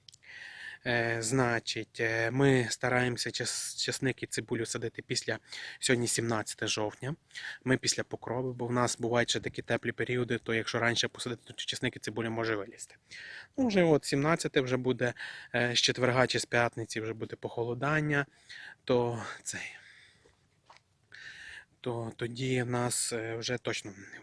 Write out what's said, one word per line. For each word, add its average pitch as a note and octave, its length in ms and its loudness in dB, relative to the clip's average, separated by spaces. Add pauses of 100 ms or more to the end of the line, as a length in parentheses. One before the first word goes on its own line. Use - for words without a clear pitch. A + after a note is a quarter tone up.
(880)
Е, A#2 340 2
значить, A#2 800 0
е, A2+ 300 2
ми C3 400 6
стараємося B2 600 0
час-, - 540 -4
часник B2+ 380 -2
і A#2 40 -4
цибулю A2+ 400 -2
садити - 360 -6
після, - 360 -2 (400)
сьогодні A#2+ 300 2
сімнадцяте A2+ 580 0
жовтня, A2 480 -2 (500)
ми B2+ 120 4
після - 280 0
покрови, B2+ 480 -4
бо B2 140 -6
в A#2+ 60 -2
нас B2 260 2
бувають A#2 320 2
ще A2+ 100 0
такі - 220 -6
теплі A#2 300 -2
періоди, A#2+ 460 0
то A2+ 160 -4
якщо A2+ 240 0
раніше A#2 300 2
посадити, - 380 -8
то - 60 -14
часник - 440 -4
і - 20 -10
цибуля A2+ 320 -4
може A2+ 260 0
вилізти. - 400 -10 (600)
Ну, C4 100 4
вже G3 160 6
от D#3+ 220 8
сімнадцяте, D3+ 560 2
вже B2+ 160 2
буде, B2 380 2 (400)
е, A#2+ 220 2
з - 20 4
четверга B2 480 6
чи A#2+ 120 2
з - 60 -2
п'ятниці A#2 560 0
вже A2 120 -4
буде A2+ 240 -8
похолодання, C#3 880 0 (580)
то A#2+ 400 2 (180)
цей, - 340 -10 (2000)
то A#2 360 -4
тоді B2 460 0
в A#2+ 80 -2
нас, B2 420 0
е, A2+ 240 -4
вже A#2 220 -2
точно - 320 -4
не G2 320 -16